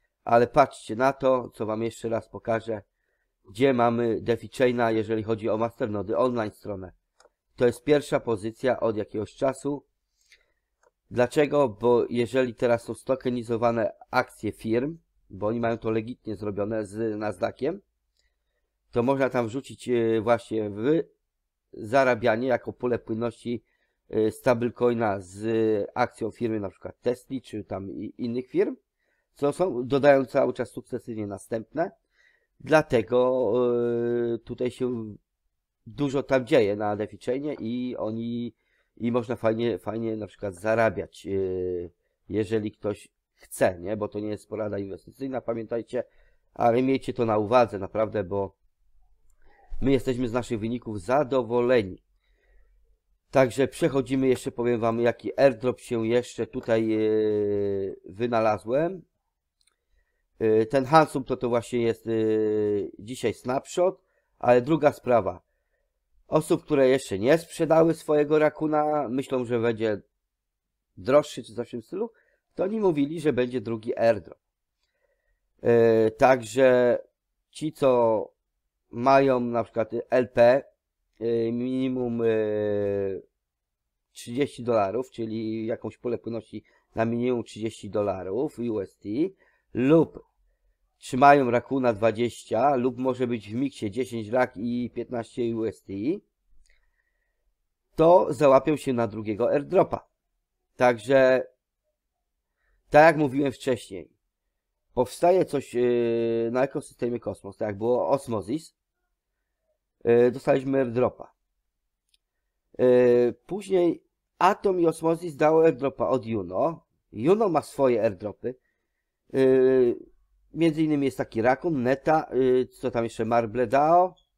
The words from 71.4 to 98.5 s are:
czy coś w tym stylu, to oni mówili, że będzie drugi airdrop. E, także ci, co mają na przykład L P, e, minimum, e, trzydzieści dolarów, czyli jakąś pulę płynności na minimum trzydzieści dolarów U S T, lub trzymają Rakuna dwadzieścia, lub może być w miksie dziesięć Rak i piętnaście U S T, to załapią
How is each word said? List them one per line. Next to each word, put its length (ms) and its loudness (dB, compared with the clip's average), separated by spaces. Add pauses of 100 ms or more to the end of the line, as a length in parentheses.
czy 120 -18
coś 140 -8
w 20 -20
tym 120 -10
stylu, 280 -8 (440)
to 100 -4
oni 160 -4
mówili, 400 0
że 120 0
będzie 280 -2
drugi 380 -8
airdrop. 400 -2 (1200)
E, 480 4
także 880 4 (520)
ci, 220 -8
co 600 2 (580)
mają 500 4
na 240 -2
przykład 260 -4 (200)
L 180 2
P, 340 6 (580)
e, 320 0
minimum, 720 -4
e, 40 2 (1900)
trzydzieści 520 -6
dolarów, 460 -2
czyli 560 -6
jakąś 320 -8
pulę 200 -6
płynności 460 -12 (300)
na 100 0
minimum 400 -2
trzydzieści 460 -10
dolarów 680 -4
U 220 -4
S 160 -10
T, 120 -16 (640)
lub 560 2 (680)
trzymają 520 6
Rakuna 420 0
dwadzieścia, 840 0
lub 220 -2
może 280 -2
być 240 -6
w 40 -8
miksie 360 -6
dziesięć 380 -6
Rak 280 0
i 380 -6
piętnaście 600 -6
U 80 -2
S 180 -6
T, 100 -16 (2000)
to 360 6
załapią 460 4